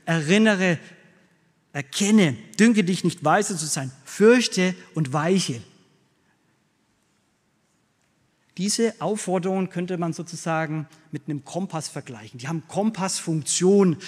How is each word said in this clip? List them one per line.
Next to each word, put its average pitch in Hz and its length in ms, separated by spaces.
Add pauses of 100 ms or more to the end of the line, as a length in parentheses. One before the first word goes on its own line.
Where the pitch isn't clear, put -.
„erinnere, 180 720 (960)
erkenne, 185 600 (240)
dünke 214 240
dich 175 200
nicht, 160 200
weise 190 320
zu 156 120
sein, 135 240 (120)
fürchte 202 680 (220)
und 147 180
weiche.“ 151 480 (3000)
Diese 214 420
Aufforderungen 185 680
könnte 175 300
man 170 140
sozusagen 160 720 (240)
mit 151 180
einem 143 160
Kompass 170 440
vergleichen. 117 500
Die 127 80
haben 165 200
Kompassfunktion, 185 1300 (100)